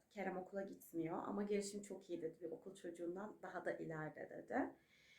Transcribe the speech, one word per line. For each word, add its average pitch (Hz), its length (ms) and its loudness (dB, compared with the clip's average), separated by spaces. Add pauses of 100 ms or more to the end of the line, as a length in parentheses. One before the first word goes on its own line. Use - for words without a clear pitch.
(140)
Kerem 190 220 2
okula 196 260 0
gitmiyor 165 640 0
ama 202 160 4
gelişim 202 400 4
çok - 280 -8
iyi 170 120 0
dedi. 160 180 -2
"Bir 165 100 -2
okul 165 240 -8
çocuğundan 175 680 -4
daha 185 220 -4
da 185 80 4
ileride." 156 580 -2
dedi. 269 400 2 (480)